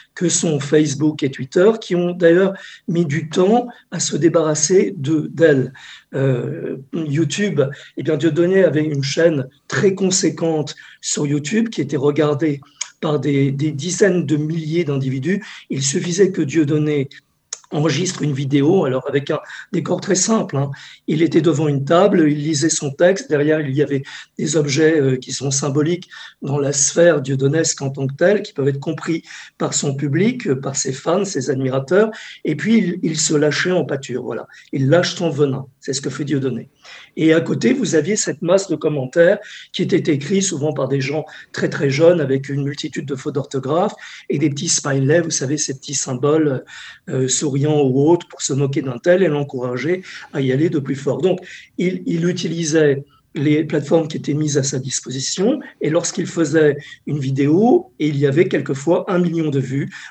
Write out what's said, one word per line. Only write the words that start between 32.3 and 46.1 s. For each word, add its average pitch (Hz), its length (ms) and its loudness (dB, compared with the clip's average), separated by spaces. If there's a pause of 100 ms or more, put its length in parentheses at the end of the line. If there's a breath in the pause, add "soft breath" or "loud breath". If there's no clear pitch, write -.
et 147 100 -2
puis 220 220 2
il, 175 260 0
il 160 140 -2
se - 160 -2
lâchait 151 380 2
en 165 140 0
pâture, 127 380 -6
voilà. 117 240 -8 (240 loud breath)
Il 135 180 0
lâche 175 260 4
son 170 140 -2
venin, 139 360 0 (140)
c'est - 140 -6
ce - 80 -4
que 147 80 -6
fait 143 160 -8
Dieudonné. 131 440 -4 (460 loud breath)
Et 160 180 4
à 165 80 4
côté, 226 320 2
vous 170 220 0
aviez 160 200 2
cette 165 260 -4
masse 185 280 0
de 156 60 -2
commentaires 156 640 2 (360 loud breath)
qui - 80 -4
étaient 160 320 0
écrits 190 280 0
souvent 151 320 -2
par 139 140 -4
des 139 140 -2
gens 147 240 -4 (260 loud breath)
très, 170 180 -2
très 143 200 -2
jeunes 165 320 6
avec 135 280 -2
une 143 140 -4
multitude 147 420 -8
de 135 100 -6
fautes 135 200 -8
d'orthographe 147 580 -2 (360 loud breath)
et 233 80 -2
des 147 120 2
petits 151 200 -6
smileys, 139 520 2
vous 165 80 -2
savez, 147 280 -2
ces 135 180 -4
petits - 180 -12
symboles, 143 680 0 (460 loud breath)